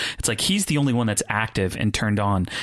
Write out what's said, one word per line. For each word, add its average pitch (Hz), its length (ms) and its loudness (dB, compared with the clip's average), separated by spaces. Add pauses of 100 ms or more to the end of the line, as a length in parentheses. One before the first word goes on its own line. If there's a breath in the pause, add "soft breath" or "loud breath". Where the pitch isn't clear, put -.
(200 loud breath)
It's - 80 -2
like, 110 140 -4
he's 196 240 0
the 151 120 2
only 139 140 4
one 117 160 2
that's 104 200 0
active 104 480 0
and 104 160 0
turned 104 280 0
on. 98 260 2 (160 loud breath)